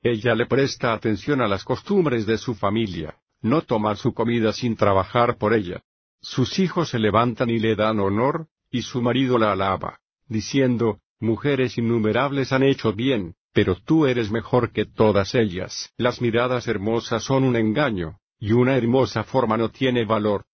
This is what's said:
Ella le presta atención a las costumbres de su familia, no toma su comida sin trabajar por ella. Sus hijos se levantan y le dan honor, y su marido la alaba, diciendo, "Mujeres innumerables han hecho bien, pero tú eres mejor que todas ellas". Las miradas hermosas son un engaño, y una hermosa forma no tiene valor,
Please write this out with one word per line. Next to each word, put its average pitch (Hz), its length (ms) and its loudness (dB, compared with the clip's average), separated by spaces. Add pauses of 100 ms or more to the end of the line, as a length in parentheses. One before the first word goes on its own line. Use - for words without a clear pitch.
Ella 117 320 0
le 117 120 0
presta 127 460 0
atención 113 480 -2
a 110 80 0
las 95 160 -2
costumbres 131 640 -2
de 110 120 0
su 123 160 -6
familia, 98 640 -4 (240)
no 143 220 0
toma 107 340 -2
su - 180 -4
comida 113 380 0
sin 117 240 -4
trabajar 107 640 2
por 107 160 2
ella. 90 260 -2 (400)
Sus - 380 -2
hijos 175 320 0
se 123 80 -4
levantan 113 500 2
y 113 100 0
le 110 160 2
dan 107 260 0
honor, 127 480 0 (220)
y 120 120 -4
su - 180 -6
marido 123 380 2
la 107 140 2
alaba, 95 480 -2 (280)
diciendo, 117 720 0 (180)
"Mujeres 123 600 -2
innumerables 117 760 0
han 131 100 2
hecho 135 300 2
bien, 107 420 -4 (180)
pero 101 240 2
tú 156 300 2
eres 120 240 0
mejor 117 400 0
que 104 140 -2
todas 101 500 2
ellas". 92 640 -4
Las 117 240 -2
miradas 120 480 0
hermosas 110 540 -2
son 135 220 2
un 120 120 2
engaño, 110 640 -2 (200)
y 107 140 -2
una 123 240 4
hermosa 117 480 2
forma 113 320 0
no 113 140 -2
tiene 123 340 -2
valor, 104 500 0